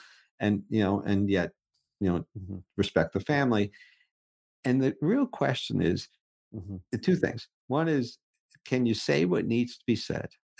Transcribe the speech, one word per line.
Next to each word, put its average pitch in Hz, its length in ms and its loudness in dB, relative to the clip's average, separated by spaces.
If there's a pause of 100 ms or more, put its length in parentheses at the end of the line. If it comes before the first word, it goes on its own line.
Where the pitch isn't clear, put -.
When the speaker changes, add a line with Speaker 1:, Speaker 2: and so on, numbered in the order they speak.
(380)
Speaker 1:
and, 104 300 0
you 110 140 2
know, 98 180 2
and 101 300 0
yet, 87 220 0 (460)
you 95 140 2
know, 82 140 -2 (120)
Speaker 2:
Mm-hmm. 95 200 -10 (180)
Speaker 1:
respect - 380 0
the 95 60 0
family. 120 520 0 (960)
And 131 160 4
the 131 180 2
real 240 260 2
question 135 540 -2
is 82 280 0 (460)
Speaker 2:
Mm-hmm. 98 220 -10 (140)
Speaker 1:
the 113 80 -4
two 185 180 2
things. - 320 -4 (200)
One 156 200 0
is, 135 300 -2 (480)
can 127 180 0
you 117 80 4
say 147 320 2
what 87 220 0
needs 117 320 -2
to - 80 -20
be 117 100 2
said - 320 -6 (320)